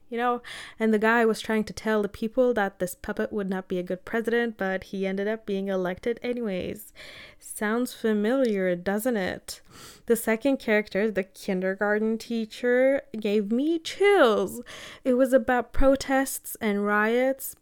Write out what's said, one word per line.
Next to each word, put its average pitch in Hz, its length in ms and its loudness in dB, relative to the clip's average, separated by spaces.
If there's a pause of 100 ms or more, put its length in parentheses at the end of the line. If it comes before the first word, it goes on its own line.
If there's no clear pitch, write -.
(120)
you 226 60 -6
know? 240 240 -2 (360)
And 220 140 2
the 214 60 4
guy 226 260 4
was 220 160 2
trying 214 240 -2
to 190 80 -10
tell 220 300 0
the 202 60 -2
people 247 440 0
that 202 260 0
this 180 160 -4
puppet - 380 -6
would 202 160 -4
not 190 180 -4
be 185 120 -4
a 180 40 -2
good 180 220 -6
president, 233 540 -2
but 190 260 -2
he 190 220 -6
ended 196 200 -2
up 220 200 -4
being 196 220 -2
elected 185 540 -2
anyways. 220 720 -6 (460)
Sounds 233 560 -4
familiar, 214 840 0
doesn't 214 400 -2
it? - 460 -6 (420)
The 233 100 2
second 226 440 0
character, 214 520 0
the 196 140 -2
kindergarten 208 920 -2
teacher, 247 800 0 (180)
gave 208 320 0
me 302 280 0
chills. 240 840 4 (420)
It 254 120 2
was 247 180 4
about 247 400 2
protests 269 880 2
and 202 240 0
riots, 233 760 0